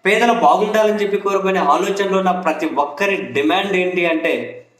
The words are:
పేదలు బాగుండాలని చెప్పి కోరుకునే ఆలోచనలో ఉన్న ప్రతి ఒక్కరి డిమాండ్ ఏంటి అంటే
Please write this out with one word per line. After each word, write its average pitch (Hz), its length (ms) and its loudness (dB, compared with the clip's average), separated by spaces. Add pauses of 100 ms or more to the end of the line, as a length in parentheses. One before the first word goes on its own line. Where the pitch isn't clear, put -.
పేదలు 226 280 4
బాగుండాలని 208 680 2
చెప్పి 196 160 0
కోరుకునే 190 420 0
ఆలోచనలో 190 580 0
ఉన్న 185 140 2
ప్రతి 165 340 -2
ఒక్కరి 151 500 -2
డిమాండ్ 165 600 -2
ఏంటి 180 300 -2
అంటే 160 600 -4 (140)